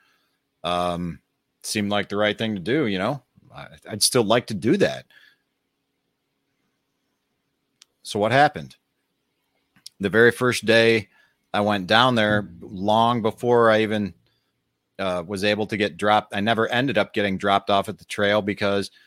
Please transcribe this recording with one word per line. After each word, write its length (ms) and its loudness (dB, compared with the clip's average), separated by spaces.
Um, 560 -4
seemed 280 -4
like 180 -2
the 80 -8
right 200 0
thing 180 -4
to 60 -6
do, 260 -2
you 120 -4
know? 240 -4
I, 120 -18
I'd 120 -6
still 220 2
like 220 0
to 80 -8
do 240 0
that. 260 -2
So 160 -8
what 140 2
happened? 440 0
The 80 -2
very 220 6
first 340 -2
day 440 4
I 80 0
went 260 -2
down 280 4
there, 340 0
long 600 0
before 500 2
I 120 4
even, 320 -4
uh, 280 -4
was 180 -6
able 220 0
to 100 -6
get 200 -2
dropped, 380 0
I 60 -4
never 280 0
ended 300 -2
up 140 -2
getting 260 -2
dropped 320 0
off 180 0
at 100 -12
the 80 -20
trail 360 0
because 480 -4